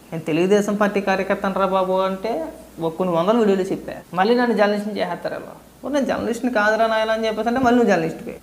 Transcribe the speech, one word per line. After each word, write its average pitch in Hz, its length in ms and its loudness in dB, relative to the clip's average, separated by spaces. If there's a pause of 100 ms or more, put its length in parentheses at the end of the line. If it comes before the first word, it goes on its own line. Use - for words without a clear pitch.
(120)
"నేను 165 120 -6
తెలుగుదేశం 202 520 2
పార్టీ 202 260 0
కార్యకర్త 196 440 -2
అంటారా 190 200 0
బాబు" 185 280 0
అంటే 190 520 -2 (360)
ఒక 165 120 -2
కొన్ని 180 220 -2
వందల 185 220 2
వీడియోలు 196 240 4
చెప్పా, - 320 -4 (200)
మళ్ళీ 196 220 2
నన్ను 240 220 2
జర్నలిస్ట్ని 208 400 0
చేసేస్తారు 175 380 -4
అలా. - 540 -14
"ఓ 269 40 -4
నేను 277 120 0
జర్నలిస్ట్ని 226 480 -2
కాదురా 214 340 2
నాయన" 220 240 0
అని 220 160 0
చెప్పేసి 220 220 -2
అంటే 247 120 0
మళ్ళీ 247 180 4
నువ్వు 226 120 4
జర్నలిస్ట్వే. 165 520 -2